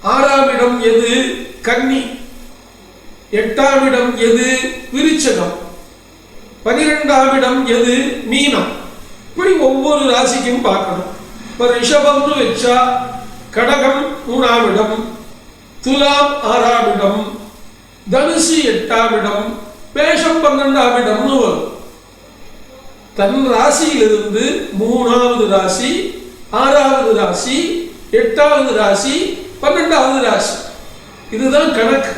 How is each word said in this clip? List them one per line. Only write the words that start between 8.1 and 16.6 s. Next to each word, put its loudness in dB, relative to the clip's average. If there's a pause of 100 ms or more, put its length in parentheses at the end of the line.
மீனம். 0 (580)
இப்படி 0 (140)
ஒவ்வொரு 2
ராசிக்கும் 0
பார்க்கணும். -2 (420)
இப்ப 0
ரிஷபம்னு 2
வச்சா 0 (800)
கடகம் 2 (240)
மூணாம் 2
இடம், 0 (880)
துலாம் 2 (180)
ஆறாம் 2